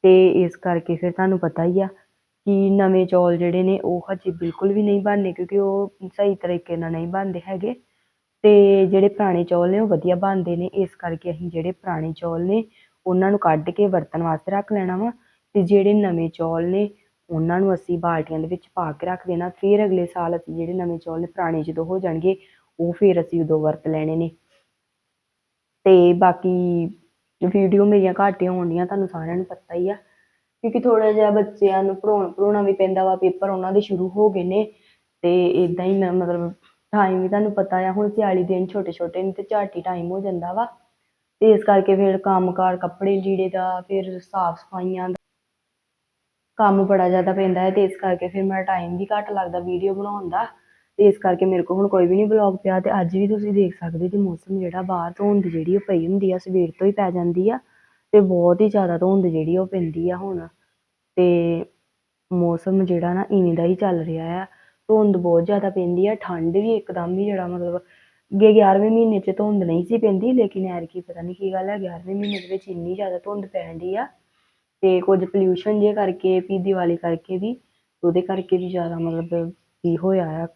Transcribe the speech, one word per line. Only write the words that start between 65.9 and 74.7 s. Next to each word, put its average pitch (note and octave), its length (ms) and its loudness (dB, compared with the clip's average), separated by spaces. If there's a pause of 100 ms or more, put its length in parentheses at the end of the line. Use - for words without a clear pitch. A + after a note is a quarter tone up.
ਆ, G#3+ 140 0
ਠੰਡ E3+ 360 -2
ਵੀ A3 180 0
ਇੱਕਦਮ F3+ 420 -6
ਹੀ G3+ 80 -2
ਜਿਹੜਾ F#3+ 220 -4
ਮਤਲਬ F3 300 -6
ਅੱਗੇ - 760 2
ਗਿਆਰਵੇਂ G3+ 380 6
ਮਹੀਨੇ A3+ 280 2
'ਚ F#3+ 180 -4
ਧੁੰਦ G#3 260 0
ਨਹੀਂ E3+ 220 0
ਸੀ A#3 120 -2
ਪੈਂਦੀ, G#3+ 360 2
ਲੇਕਿਨ G3 340 0
ਐਤਕੀ F3 340 -10
ਪਤਾ F3 200 -16
ਨਹੀਂ F3+ 140 -10
ਕੀ F#3+ 180 -6
ਗੱਲ F#3+ 160 -4
ਹੈ, G#3 100 -6
ਗਿਆਰਵੇਂ F3+ 360 -8
ਮਹੀਨੇ G3+ 240 -4
ਦੇ F3+ 80 -14
ਵਿੱਚ F#3+ 200 -10
ਇੰਨੀ F3 280 -8
ਜ਼ਿਆਦਾ F#3+ 240 -6
ਧੁੰਦ G3+ 280 -10
ਪੈਣ E3 300 -10
ਡਈ F3+ 180 -6
ਆ। B3+ 120 -4 (760)